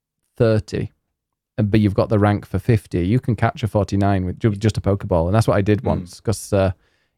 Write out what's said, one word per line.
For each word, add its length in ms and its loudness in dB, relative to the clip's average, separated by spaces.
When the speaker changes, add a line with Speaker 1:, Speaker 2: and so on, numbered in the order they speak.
Speaker 1:
thirty, 540 0
uh, 60 0
but 180 2
you've 120 2
got 160 -2
the 100 2
rank 260 0
for 140 -4
fifty, 460 0
you 140 2
can 160 -2
catch 280 -2
a 40 -4
forty-nine 580 0
with 140 -8
ju-, 160 0
just 220 0
a 40 -2
Pokeball. 440 0
And 100 0
that's 120 2
what 100 2
I 40 2
did 200 0
Speaker 2:
Hmm. 60 -4
Speaker 1:
once, 340 -6
'cause, 320 -6
uh, 180 2